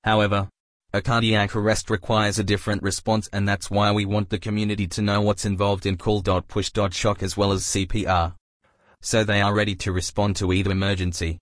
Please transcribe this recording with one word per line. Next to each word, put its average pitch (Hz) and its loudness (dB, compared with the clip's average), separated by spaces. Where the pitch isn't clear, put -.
However, 104 2
a 101 -2
cardiac 110 2
arrest 104 0
requires 107 0
a 107 0
different 101 -2
response 107 -2
and 101 0
that's 101 -2
why 104 2
we 104 2
want 101 -2
the 107 -2
community 104 -2
to 104 -4
know 104 2
what's 104 0
involved 101 0
in 95 0
call 104 0
dot 92 0
push - -4
dot 98 0
shock 104 0
as 95 -4
well 101 2
as 95 0
C 98 -2
P 107 -2
R, 87 2
so 110 0
they 101 2
are 101 2
ready 104 2
to 98 -4
respond 98 0
to 90 0
either 98 2
emergency. 92 -2